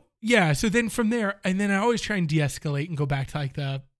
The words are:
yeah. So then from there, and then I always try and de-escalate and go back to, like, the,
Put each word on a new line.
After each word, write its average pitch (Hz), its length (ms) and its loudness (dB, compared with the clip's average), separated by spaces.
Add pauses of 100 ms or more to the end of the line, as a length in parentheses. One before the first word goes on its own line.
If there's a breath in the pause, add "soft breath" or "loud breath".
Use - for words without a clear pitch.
(200)
yeah. 208 320 4
So 214 160 2
then 226 220 2
from 220 200 0
there, 208 340 -2
and 185 160 0
then 202 100 0
I 196 60 2
always 226 260 0
try 208 140 -2
and 170 120 2
de-escalate 147 600 -2
and 165 80 -8
go 143 100 -2
back 135 220 -4
to, 156 100 -6
like, 139 160 -6
the, 135 280 -6 (180)